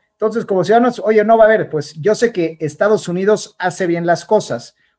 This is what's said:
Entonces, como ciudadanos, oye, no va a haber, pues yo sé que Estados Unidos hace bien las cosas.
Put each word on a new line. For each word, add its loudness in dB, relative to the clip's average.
Entonces, -4
como -2
ciudadanos, 2
oye, 2
no 4
va 6
a 8
haber, 2
pues -6
yo -2
sé 0
que -4
Estados -2
Unidos -2
hace -4
bien -2
las 0
cosas. -2